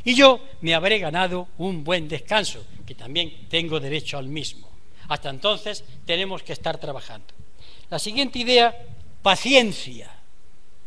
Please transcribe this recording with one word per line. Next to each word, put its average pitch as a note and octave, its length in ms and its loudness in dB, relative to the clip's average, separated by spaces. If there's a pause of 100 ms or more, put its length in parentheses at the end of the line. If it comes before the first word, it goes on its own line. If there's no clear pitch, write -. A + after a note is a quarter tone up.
Y B3 100 4
yo C4 280 8 (180)
me E3 140 0
habré G3 260 2
ganado F3+ 480 0 (100)
un E3 280 -2
buen E3 240 0
descanso, D#3+ 560 -2 (200)
que - 100 -10
también D#3 540 2
tengo E3 300 0
derecho C#3+ 380 -2
al C3+ 100 -6
mismo. C#3+ 420 -6 (380)
Hasta D3 220 -4
entonces G3+ 560 -2 (200)
tenemos F3+ 380 -2
que D#3+ 100 -6
estar D#3+ 240 -4
trabajando. B2 500 -8 (640)
La D#3+ 100 -4
siguiente A#3+ 400 -2
idea, A#3+ 360 6 (460)
paciencia. G3 880 4 (760)